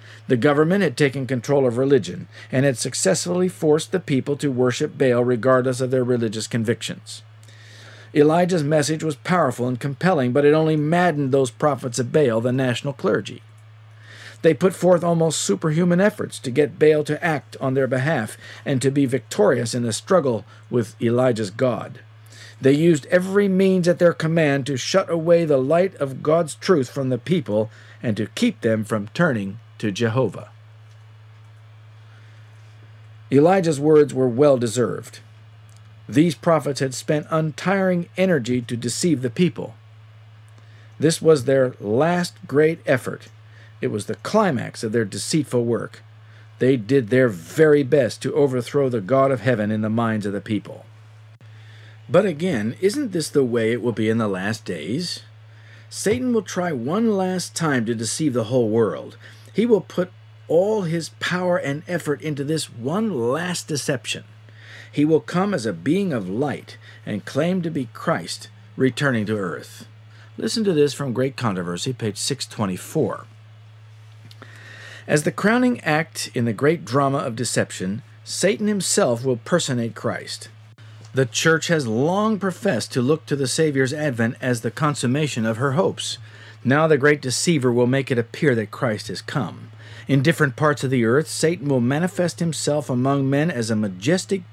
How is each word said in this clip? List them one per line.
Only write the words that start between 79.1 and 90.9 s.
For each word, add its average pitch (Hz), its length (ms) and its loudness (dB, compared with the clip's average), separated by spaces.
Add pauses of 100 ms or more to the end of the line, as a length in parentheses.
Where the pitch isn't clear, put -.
will 127 120 0
personate 120 580 -2
Christ. - 540 -8 (680)
The 135 100 2
church 160 420 0
has 156 200 0
long 180 520 0
professed 185 540 -2
to 127 80 0
look 156 260 0
to 147 80 -2
the 139 120 -2
Savior's 135 460 0
advent 123 480 -2
as 123 200 -2
the 117 100 -4
consummation 131 760 -2
of 113 120 0
her 135 160 -2
hopes. - 460 -2 (440)
Now 147 240 4
the 156 100 4
great 143 240 4
deceiver 127 520 0
will 123 140 4
make 131 240 0
it 120 80 2
appear 123 360 0
that 104 160 -4
Christ 110 380 -4
has 92 120 -10
come. - 480 -8 (380)
In 135 160 2
different 151 320 2
parts 147 280 0
of 135 60 -2